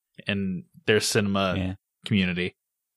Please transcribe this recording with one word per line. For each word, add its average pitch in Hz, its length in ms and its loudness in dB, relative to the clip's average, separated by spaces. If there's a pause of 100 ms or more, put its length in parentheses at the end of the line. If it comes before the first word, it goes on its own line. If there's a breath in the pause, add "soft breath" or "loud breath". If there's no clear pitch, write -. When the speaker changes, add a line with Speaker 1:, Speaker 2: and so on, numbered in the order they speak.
(260)
Speaker 1:
and 98 380 -4 (220)
their 110 140 4
cinema 98 560 0
Speaker 2:
Yeah. 92 180 -2 (300)
Speaker 1:
community. 90 500 0 (420)